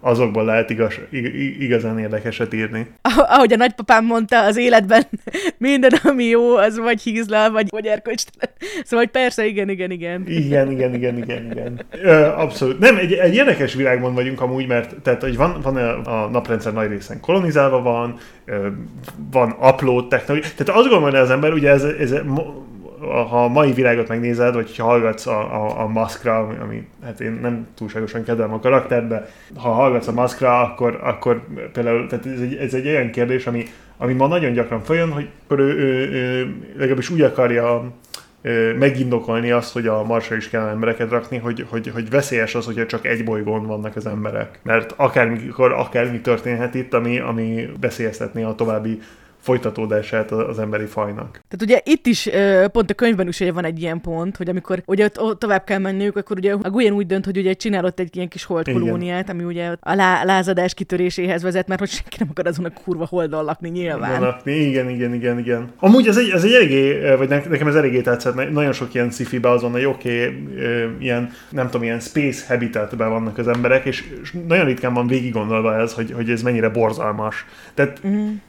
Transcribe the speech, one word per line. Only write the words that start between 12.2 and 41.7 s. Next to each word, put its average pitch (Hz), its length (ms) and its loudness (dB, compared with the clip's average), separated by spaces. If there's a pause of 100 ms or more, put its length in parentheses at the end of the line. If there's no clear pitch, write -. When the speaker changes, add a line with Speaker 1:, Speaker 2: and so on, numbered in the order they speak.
Speaker 1:
abszolút. 147 540 0
Nem, 220 180 8
egy, 180 160 0
egy 180 220 4
érdekes 160 380 2
világban 127 400 2
vagyunk 123 280 -2
amúgy, 131 260 -2
mert, 120 340 -2
tehát, 123 200 0
hogy 135 160 -4
van, 156 260 0
van 135 120 -2
a, 120 480 -2
a 107 60 -4
naprendszer 117 440 -2
nagy 107 160 -2
részen 101 300 -10
kolonizálva 151 640 2
van, 120 340 -2 (300)
ö, 101 220 -4 (640)
van 120 300 2
upload 127 460 4
technológia. 143 480 0
Tehát 190 260 2
azt 262 80 6
gondolja 143 320 6
az 127 80 4
ember, 147 240 2
ugye 143 160 2
ez, 139 140 6
ez 151 280 -2 (140)
mo-, 135 460 -6 (320)
ha 120 400 0
a 120 40 4
mai 139 260 4
világot 120 340 2
megnézed, 120 460 0
vagy 113 240 -4
ha 120 60 -4
hallgatsz 113 440 2
a, 110 380 -4
a, 107 160 -4
a 110 60 -2
Muskra, 113 500 -2
ami, 110 240 -4
ami, 113 260 -10 (160)
hát 117 180 -14
én 113 200 -6
nem 120 340 -4
túlságosan 110 480 -8
kedvelem 110 300 -2
a 110 60 -6
karaktert, 123 480 2
de 110 220 -6 (260)
ha 120 160 -4
hallgatsz 123 360 2
a 123 40 -4
Muskra, 123 500 2
akkor, 120 420 -2
akkor 120 400 0 (300)
például, 117 340 0
tehát 120 180 -8
ez 131 140 -8
egy, 123 160 -4
ez 135 180 -6
egy 131 140 -2
olyan 139 240 0
kérdés, 123 360 0
ami, 120 160 -4 (340)
ami 127 160 -2
ma 131 140 2
nagyon 156 260 0
gyakran 117 300 -2
följön, 165 280 0
hogy 147 160 -6 (180)
akkor 143 140 0
ő, 139 180 4
ő, 135 340 0
ő 127 440 -2 (220)
legalábbis 131 320 0
úgy 170 120 2
akarja, 120 680 2 (500)
ö, 113 380 0
megindokolni 123 720 0
azt, 120 220 0
hogy 117 140 -4
a 107 160 0
Marsra 113 320 -2
is 110 140 -6
kell 110 180 -2
embereket 113 420 -2
rakni, 120 280 -2
hogy, 117 320 -6
hogy, 113 240 -6